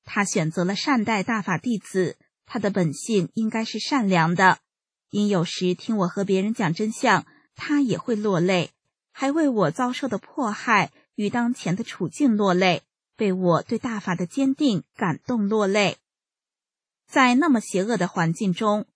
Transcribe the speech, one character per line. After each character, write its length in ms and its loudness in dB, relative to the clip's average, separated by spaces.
他 180 -2
选 280 0
择 160 0
了 100 -2
善 260 0
待 200 0
大 180 -2
法 160 -4
弟 220 -2
子， 400 -2
他 140 -8
的 120 0
本 220 0
性 420 -2
应 140 -2
该 160 -4
是 140 -8
善 300 0
良 260 4
的。 240 4
因 180 0
有 160 2
时 300 -2
听 240 -6
我 100 0
和 160 -4
别 180 0
人 100 -2
讲 220 -2
真 160 -4
相， 340 0
他 260 -2
也 160 0
会 200 -4
落 240 0
泪， 320 0
还 180 -2
为 180 2
我 220 2
遭 220 -2
受 160 -6
的 100 -4
迫 320 -6
害 400 0
与 160 -4
当 240 -2
前 220 -4
的 80 -6
处 240 -6
境 280 2
落 160 4
泪， 300 2
被 160 0
我 300 2
对 160 -4
大 220 -6
法 140 -4
的 120 -4
坚 280 0
定 300 0
感 300 -2
动 220 -2
落 180 2
泪。 320 0
在 280 4
那 140 4
么 120 4
邪 220 -2
恶 140 -2
的 120 -2
环 240 0
境 200 -2
中， 420 0